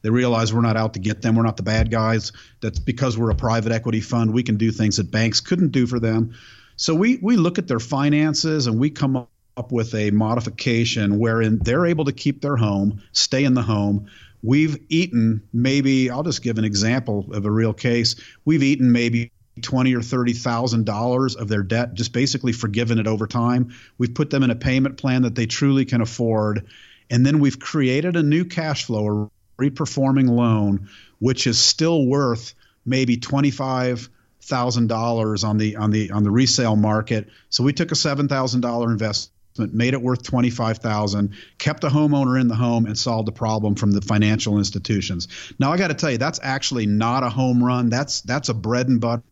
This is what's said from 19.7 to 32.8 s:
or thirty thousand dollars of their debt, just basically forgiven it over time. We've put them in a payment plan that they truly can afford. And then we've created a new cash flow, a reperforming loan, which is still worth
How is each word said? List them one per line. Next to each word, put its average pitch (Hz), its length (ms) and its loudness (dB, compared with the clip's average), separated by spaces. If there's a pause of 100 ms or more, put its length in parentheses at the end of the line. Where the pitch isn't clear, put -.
or 117 80 0
thirty 123 300 -2
thousand 117 540 0
dollars 123 500 -2
of 110 140 -8
their 104 140 0
debt, 117 320 -2
just 117 180 -6
basically 131 400 -2
forgiven 113 440 -2
it 107 100 0
over 110 200 -2
time. 120 460 -2 (240)
We've 120 160 -2
put 147 160 -2
them 135 140 0
in 123 80 2
a 113 40 0
payment 131 420 -2
plan 127 260 0
that 120 120 -2
they 117 120 -2
truly 135 360 2
can 120 160 0
afford. 110 680 -2 (420)
And 123 160 4
then 147 140 4
we've 139 200 2
created 151 560 0
a 165 80 2
new 156 220 2
cash 156 400 -4
flow, 107 400 -2
a - 360 -14
reperforming 135 680 2
loan, 107 580 2 (300)
which 127 280 0
is 120 140 0
still 160 460 2
worth 123 480 0 (320)